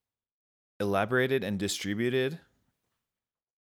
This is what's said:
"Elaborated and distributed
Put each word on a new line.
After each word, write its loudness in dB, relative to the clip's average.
"Elaborated 2
and -2
distributed -2